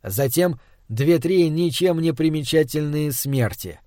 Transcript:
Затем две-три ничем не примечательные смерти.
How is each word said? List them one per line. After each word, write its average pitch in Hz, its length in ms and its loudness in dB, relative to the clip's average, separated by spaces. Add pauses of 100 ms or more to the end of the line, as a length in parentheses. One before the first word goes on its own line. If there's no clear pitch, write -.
Затем 139 560 0 (300)
две-три 160 600 2
ничем 165 500 0
не 160 120 0
примечательные 151 1000 0
смерти. 123 760 -4